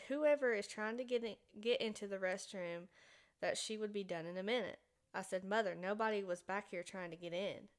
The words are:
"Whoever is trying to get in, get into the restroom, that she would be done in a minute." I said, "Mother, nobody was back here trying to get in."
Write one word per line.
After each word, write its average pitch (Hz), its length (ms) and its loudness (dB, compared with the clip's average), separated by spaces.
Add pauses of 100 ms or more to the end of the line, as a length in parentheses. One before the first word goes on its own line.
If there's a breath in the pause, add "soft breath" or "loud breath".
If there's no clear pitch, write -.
"Whoever 285 460 6
is 202 120 2
trying 220 300 -2
to 247 80 -2
get 240 220 0
in, 202 100 -4 (240)
get 233 220 4
into 214 260 -2
the 196 120 -2
restroom, 180 680 -2 (540 loud breath)
that - 160 2
she - 180 -4
would 214 160 -2
be 202 140 -2
done 170 200 -2
in 175 120 -6
a 185 60 -2
minute." 214 360 0 (340)
I 190 100 -4
said, 185 200 -2
"Mother, 196 320 2
nobody 208 480 0
was 175 180 -2
back 202 280 -4
here 175 140 -4
trying 180 280 -8
to 165 60 -10
get 175 160 -6
in." 185 340 -2 (120)